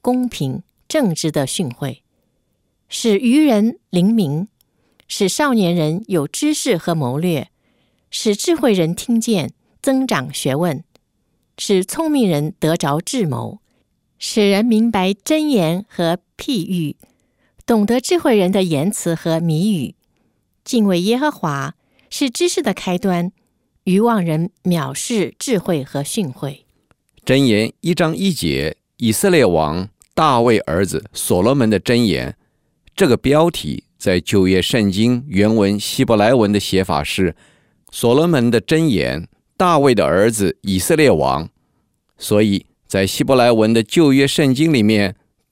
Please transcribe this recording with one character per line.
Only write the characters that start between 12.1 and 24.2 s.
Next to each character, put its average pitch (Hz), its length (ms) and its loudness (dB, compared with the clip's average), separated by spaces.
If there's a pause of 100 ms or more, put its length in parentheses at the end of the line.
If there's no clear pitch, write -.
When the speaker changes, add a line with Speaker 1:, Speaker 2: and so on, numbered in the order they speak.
Speaker 1:
明 269 160 2
人 156 320 -2
得 160 200 0
着 147 200 -2
智 214 280 -4
谋， 117 320 -6 (600)
使 - 300 0
人 202 160 2
明 233 260 2
白 190 200 0
箴 302 380 -2
言 185 380 0
和 170 320 -2 (200)
譬 226 280 -4
喻， 165 300 -4 (680)
懂 220 180 2
得 233 160 0
智 349 180 0
慧 277 180 2
人 185 160 2
的 196 100 2
言 165 280 -2
辞 170 240 -4
和 160 260 -2
谜 170 320 0
语。 143 220 -4 (680)
敬 226 200 0
畏 185 160 2
耶 214 160 0
和 294 140 0
华 147 440 -6 (360)
是 - 200 -4
知 349 180 -2
识 339 140 -4
的 214 120 -2
开 180 240 -4
端， 175 340 -2 (520)
愚 190 160 2
妄 226 240 2